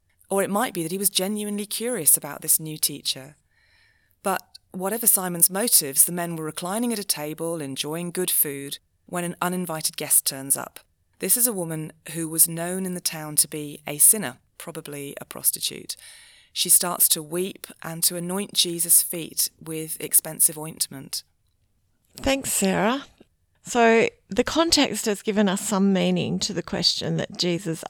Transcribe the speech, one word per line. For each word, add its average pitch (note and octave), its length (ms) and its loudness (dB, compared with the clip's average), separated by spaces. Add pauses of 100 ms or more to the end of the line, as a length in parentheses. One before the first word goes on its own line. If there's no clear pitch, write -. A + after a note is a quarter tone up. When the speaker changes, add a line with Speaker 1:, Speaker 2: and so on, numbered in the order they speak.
(280)
Speaker 1:
Or G3 140 2
it E3+ 80 0
might G3+ 240 0
be F3 80 -2
that D#3+ 100 -4
he F#3+ 60 -4
was G3+ 100 0
genuinely G#3 560 -2
curious G#3+ 540 0
about C#3+ 240 -10
this - 180 2
new D#3 160 -8
teacher. C#3+ 580 -4 (880)
But F#3+ 200 -2 (300)
whatever G3+ 340 -2
Simon's F3 420 4
motives, F3+ 560 4
the E3+ 80 0
men E3+ 240 -2
were D#3+ 80 -6
reclining F#3+ 480 -2
at A3 60 -2
a G3+ 60 -4
table, E3 580 -4
enjoying D3 480 -6
good F3+ 200 -2
food, C#3 480 -2 (280)
when F3 180 -4
an F3 160 -6
uninvited F3+ 560 -2
guest - 300 2
turns C3+ 280 -2
up. - 260 -6 (380)
This F#3+ 200 2
is A#3 80 2
a B3+ 80 2
woman E3 400 -4 (180)
who E3 160 -4
was D#3+ 180 4
known E3+ 380 -2
in F3+ 80 -4
the F3+ 80 -6
town D3+ 360 -6
to D3+ 120 2
be D3+ 380 -8
a D3+ 100 -6
sinner, D3 420 4 (200)
probably C#3+ 600 -8
a - 60 -12
prostitute. - 720 -4 (560)
She - 160 0
starts - 420 4
to E3 120 -2
weep F3 440 -6 (160)
and E3 220 -10
to F3+ 120 2
anoint F3 360 -4
Jesus' E3+ 500 4
feet - 560 -4
with D#3+ 420 -8
expensive D#3 580 2
ointment. D3+ 640 -6 (920)
Speaker 2:
Thanks, C4+ 360 0
Sarah. G3 540 2 (560)
So A3+ 460 6 (200)
the G#3+ 160 2
context D#4 640 2
has G3+ 160 0
given G#3 260 4
us F#3 180 0
some G3 260 4
meaning F3+ 480 2
to - 120 -4
the F3 100 -4
question E3+ 540 0
that - 220 -4
Jesus F3 520 -2